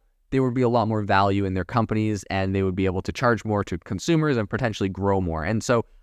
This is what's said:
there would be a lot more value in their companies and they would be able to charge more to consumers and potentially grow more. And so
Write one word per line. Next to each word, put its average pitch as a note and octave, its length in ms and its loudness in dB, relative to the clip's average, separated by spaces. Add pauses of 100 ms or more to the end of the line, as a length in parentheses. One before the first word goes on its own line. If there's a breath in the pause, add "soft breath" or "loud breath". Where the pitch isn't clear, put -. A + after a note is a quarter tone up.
(300)
there C3+ 120 2
would B2+ 100 0
be B2+ 100 0
a A#2+ 60 4
lot A#2 200 2
more A2 140 0
value G2 420 4
in F#2+ 100 -2
their F#2 100 -2
companies G#2+ 640 0
and F#2+ 260 -2
they F#2+ 80 2
would F#2+ 120 0
be F#2+ 120 0
able F#2 160 0
to - 100 -6
charge A#2 320 0
more G#2 200 0
to F2 140 -6
consumers D3+ 580 0
and G#2+ 140 -2
potentially A2 380 -2
grow G2 320 0
more. D#2+ 240 -2
And G#2+ 180 -2
so A#2 220 0 (180)